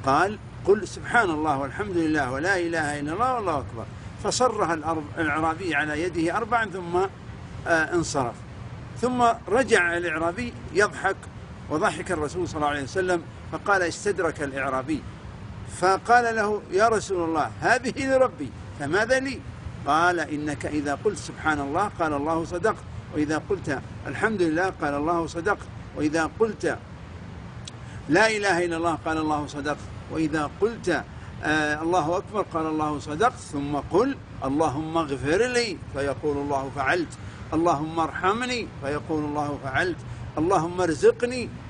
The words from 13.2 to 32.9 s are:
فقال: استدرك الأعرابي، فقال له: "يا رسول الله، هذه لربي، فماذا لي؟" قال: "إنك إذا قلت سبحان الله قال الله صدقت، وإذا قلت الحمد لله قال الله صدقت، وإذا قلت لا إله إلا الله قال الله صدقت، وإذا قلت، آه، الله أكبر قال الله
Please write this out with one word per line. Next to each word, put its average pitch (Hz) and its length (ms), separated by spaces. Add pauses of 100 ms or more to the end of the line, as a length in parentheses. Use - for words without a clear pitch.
فقال: 190 300
استدرك 170 600
الأعرابي، 135 600 (800)
فقال 226 560
له: 208 260 (100)
"يا 202 160
رسول 185 400
الله، 151 220 (100)
هذه 254 560
لربي، 240 340 (300)
فماذا 214 380
لي؟" 262 220 (460)
قال: 170 340
"إنك 151 460
إذا 147 380
قلت 202 140
سبحان 151 420
الله 147 300 (100)
قال 160 120
الله 160 320
صدقت، 175 400 (300)
وإذا 151 360
قلت 156 300 (260)
الحمد 185 360
لله 170 280
قال 147 240
الله 160 320
صدقت، 170 400 (300)
وإذا 151 340 (100)
قلت 175 380 (1300)
لا 214 280
إله 190 280
إلا 170 120
الله 165 180
قال 160 240
الله 151 280
صدقت، 143 380 (260)
وإذا 151 400 (100)
قلت، 185 440 (400)
آه، 151 380
الله 170 340
أكبر 196 260
قال 160 240
الله 151 320